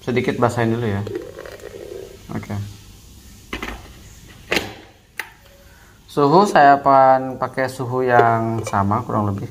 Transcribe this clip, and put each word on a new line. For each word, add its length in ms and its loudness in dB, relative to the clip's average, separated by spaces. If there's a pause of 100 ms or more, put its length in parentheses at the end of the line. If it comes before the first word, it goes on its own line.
Sedikit 320 -2
basahin 400 0
dulu 80 -6
ya. 160 -2 (1400)
Oke. 160 -10 (3500)
Suhu 320 4
saya 320 6
akan 640 4
pakai 320 -4
suhu 320 -4
yang 640 2
sama 400 -2
kurang 240 -2
lebih 200 -8